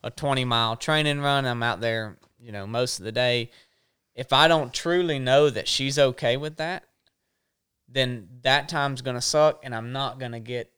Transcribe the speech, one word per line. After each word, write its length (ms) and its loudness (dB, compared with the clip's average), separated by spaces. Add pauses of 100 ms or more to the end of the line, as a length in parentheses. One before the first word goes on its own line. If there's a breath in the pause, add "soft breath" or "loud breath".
a 80 -8
twenty 340 -2
mile 320 2
training 440 0
run. 260 2
I'm 160 -2
out 180 -2
there, 380 -2 (200)
you 140 -18
know, 140 -10
most 320 -2
of 80 -10
the 60 -8
day. 380 0 (640 soft breath)
If 200 -4
I 140 8
don't 260 2
truly 440 0
know 300 6
that 180 -4
she's 320 -2
okay 380 2
with 220 -8
that, 260 -6 (1040)
then 400 -2 (140)
that 260 2
time's 320 -4
gonna 220 -6
suck, 420 2
and 100 -10
I'm 180 -8
not 260 -8
gonna 220 -10
get 380 -10